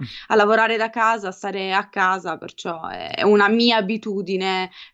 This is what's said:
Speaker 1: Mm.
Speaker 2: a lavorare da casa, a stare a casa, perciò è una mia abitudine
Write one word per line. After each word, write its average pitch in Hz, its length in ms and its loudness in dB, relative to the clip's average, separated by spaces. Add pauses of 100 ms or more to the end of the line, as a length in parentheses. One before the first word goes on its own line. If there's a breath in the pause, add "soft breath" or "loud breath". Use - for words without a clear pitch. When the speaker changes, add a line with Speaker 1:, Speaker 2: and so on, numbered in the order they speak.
Speaker 1:
Mm. - 20 -10 (220 loud breath)
Speaker 2:
a - 80 0
lavorare 220 420 4
da 220 140 -2
casa, 226 380 0
a - 20 -6
stare 190 420 -6
a 202 160 0
casa, 185 500 -2
perciò - 500 -10
è - 340 -8
una 202 260 6
mia 233 280 4
abitudine 190 960 -4 (240 loud breath)